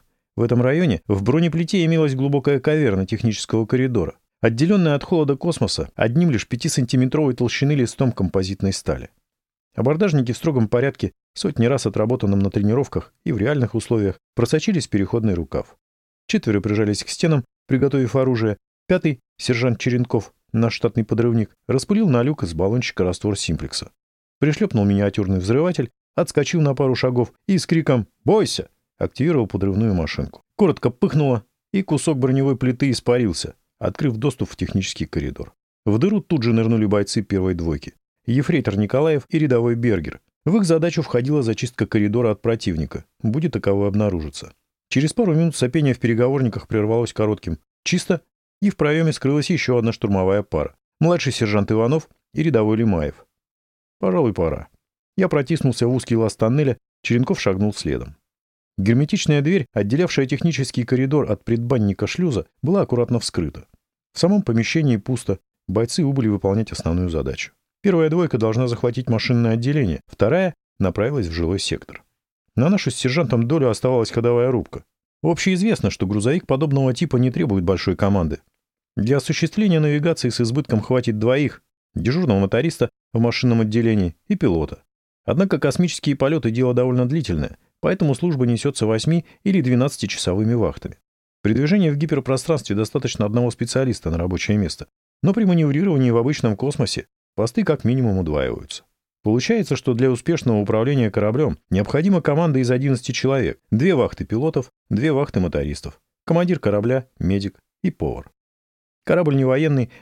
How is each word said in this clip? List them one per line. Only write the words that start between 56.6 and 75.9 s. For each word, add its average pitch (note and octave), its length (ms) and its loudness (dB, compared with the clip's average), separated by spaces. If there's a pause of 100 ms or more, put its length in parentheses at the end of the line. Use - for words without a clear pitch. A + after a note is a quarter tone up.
Черенков B2+ 380 0
шагнул G2+ 340 0
следом. B1 420 -6 (640)
Герметичная C#3+ 640 2
дверь, D#3+ 320 0
отделявшая C3+ 540 0
технический C3+ 560 -2
коридор C3 480 0
от G2+ 120 -4
предбанника A#2+ 640 0
шлюза, C#3+ 400 -2 (160)
была F#3 200 0
аккуратно A#2+ 380 0
вскрыта. - 480 -6 (460)
В - 60 -12
самом G3 240 2
помещении A#2+ 540 0
пусто, G2+ 420 -4 (280)
бойцы A#2 360 -2
убыли C3+ 240 0
выполнять G2+ 440 0
основную F2 380 -2
задачу. C2+ 440 -6 (280)
Первая E3 280 2
двойка D#3+ 280 0
должна A2+ 300 0
захватить A#2+ 420 -4
машинное A#2 440 0
отделение, A#2+ 540 -2
вторая E3 460 0 (260)
направилась G2+ 480 -2
в D#2+ 40 -8
жилой E2+ 280 -2
сектор. - 440 -8 (520)
На C3 140 2
нашу F#3+ 220 0
с - 40 -6
сержантом B2 520 0
долю C#3 220 2
оставалась A#2 420 0
ходовая A#2+ 400 2
рубка. - 320 -4 (400)
Общеизвестно, F3+ 640 0
что - 160 -4